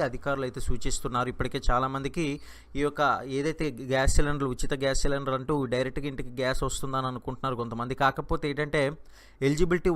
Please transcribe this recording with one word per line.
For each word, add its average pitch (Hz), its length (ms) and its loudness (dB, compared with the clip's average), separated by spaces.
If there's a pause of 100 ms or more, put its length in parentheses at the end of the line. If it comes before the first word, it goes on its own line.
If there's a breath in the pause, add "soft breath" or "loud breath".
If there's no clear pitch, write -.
అధికారులు 131 420 -2
అయితే 120 180 -6
సూచిస్తున్నారు. 123 640 2
ఇప్పటికే 127 360 -4
చాలామందికి 135 580 2 (520 loud breath)
ఈ 143 80 2
యొక్క 143 140 -2 (380)
ఏదైతే 156 280 -2 (260)
గ్యాస్ 135 260 4
సిలిండర్, 143 360 4
ఉచిత - 180 -2 (120)
గ్యాస్ 135 200 2
సిలిండర్ 139 340 0
అంటూ 147 180 -2 (180)
డైరెక్ట్గా 131 380 -2
ఇంటికి 127 280 -8
గ్యాస్ 131 280 0
వస్తుందని 135 440 -4
అనుకుంటున్నారు 127 500 -6
కొంతమంది. 117 320 -6 (100)
కాకపోతే 143 480 0
ఏంటంటే 147 300 0 (640 loud breath)
ఎలిజిబిలిటీ 170 480 6